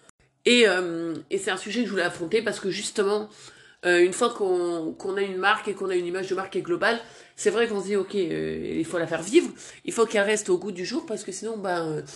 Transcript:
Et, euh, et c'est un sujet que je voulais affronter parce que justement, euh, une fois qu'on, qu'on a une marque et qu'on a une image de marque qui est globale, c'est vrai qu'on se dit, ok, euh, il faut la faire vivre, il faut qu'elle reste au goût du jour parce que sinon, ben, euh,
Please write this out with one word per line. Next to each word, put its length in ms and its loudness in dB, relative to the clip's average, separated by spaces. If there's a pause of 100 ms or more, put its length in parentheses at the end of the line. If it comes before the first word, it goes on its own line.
(440)
Et, 240 8
euh, 480 0 (140)
et 80 0
c'est 140 -2
un 40 0
sujet 280 -2
que 20 2
je 60 -4
voulais 120 0
affronter 380 0
parce 180 -2
que 100 -2
justement, 600 0 (560)
euh, 180 8
une 80 6
fois 220 2
qu'on, 580 0
qu'on 240 -4
a 60 0
une 160 -2
marque 320 2
et 40 -2
qu'on 160 -4
a 60 2
une 100 2
image 220 -2
de 80 0
marque 160 -4
qui 60 -2
est 60 -2
globale, 360 2 (380)
c'est 120 2
vrai 200 2
qu'on 100 -2
se 60 -6
dit, 100 0
ok, 200 -2
euh, 600 -2
il 80 0
faut 140 -4
la 100 0
faire 160 -2
vivre, 260 -6 (360)
il 80 -8
faut 120 2
qu'elle 200 0
reste 240 -2
au 80 2
goût 160 -6
du 100 -8
jour 220 -6
parce 180 -8
que 80 -10
sinon, 240 -8
ben, 320 -4
euh, 140 -4 (140)